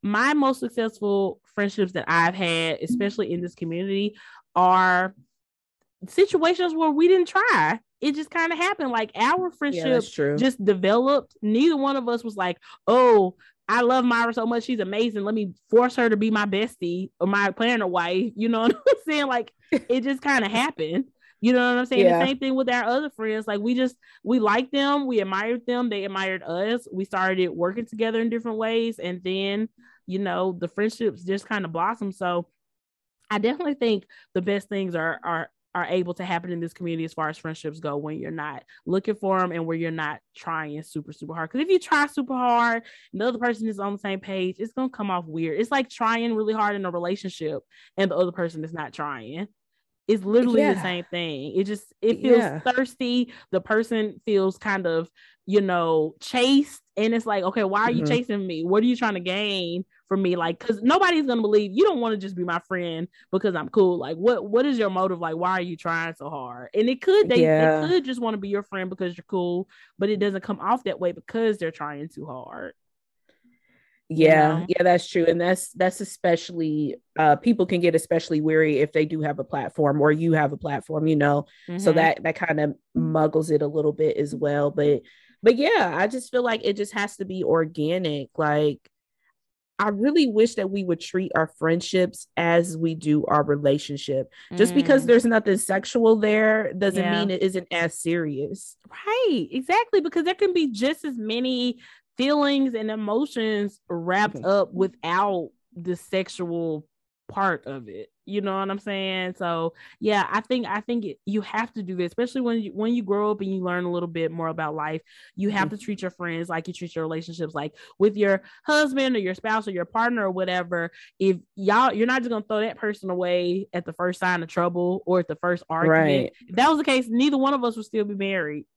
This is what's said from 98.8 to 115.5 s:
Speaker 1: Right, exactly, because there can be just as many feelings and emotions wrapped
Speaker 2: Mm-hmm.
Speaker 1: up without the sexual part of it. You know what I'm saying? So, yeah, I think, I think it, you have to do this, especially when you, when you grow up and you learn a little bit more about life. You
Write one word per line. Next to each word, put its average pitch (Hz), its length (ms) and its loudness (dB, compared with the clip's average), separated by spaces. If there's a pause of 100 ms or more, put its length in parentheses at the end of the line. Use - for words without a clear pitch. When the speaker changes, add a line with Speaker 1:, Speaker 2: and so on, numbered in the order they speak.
Speaker 1:
Right, 403 640 0
exactly, 370 480 2
because 320 240 -2
there 359 100 0
can 381 200 0
be 320 180 2
just 254 320 -2
as 262 140 -6
many 247 600 -2 (380)
feelings 277 580 2
and 220 160 -4
emotions 214 1000 -2
wrapped 180 500 -2
Speaker 2:
Mm-hmm. 113 60 -12
Speaker 1:
up 190 300 2
without 180 760 -2 (260)
the 175 180 -6
sexual 170 880 -4 (440)
part 190 380 -2
of 131 220 -12
it. 101 200 -14 (180)
You 202 140 -4
know 190 180 -4
what 196 120 -4
I'm 196 100 -6
saying? 190 580 -6
So, 165 360 -4 (260)
yeah, 214 280 0
I 208 120 -2
think, 240 260 -4
I 208 140 -4
think 240 240 -6
it, 160 220 -10
you 208 160 -2
have 226 320 -6
to 214 100 -10
do 185 100 -8
this, 180 140 -2
especially 247 320 -4
when 233 200 -2
you, 202 120 -8
when 214 200 -2
you 240 120 -2
grow 208 260 0
up 208 100 -4
and 190 140 -4
you 185 80 -4
learn 180 220 -2
a 175 80 -4
little 175 160 -4
bit 165 240 -4
more 165 160 -6
about 160 260 -6
life. 156 260 -6 (360)
You 202 140 -2